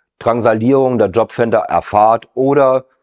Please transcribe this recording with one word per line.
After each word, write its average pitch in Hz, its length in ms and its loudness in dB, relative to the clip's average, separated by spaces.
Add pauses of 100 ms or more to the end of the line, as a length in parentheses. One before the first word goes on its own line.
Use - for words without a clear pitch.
(180)
Drangsalierung 120 800 0
der 107 120 2
Jobcenter 113 500 -2
erfahrt 107 720 0
oder 131 520 0 (160)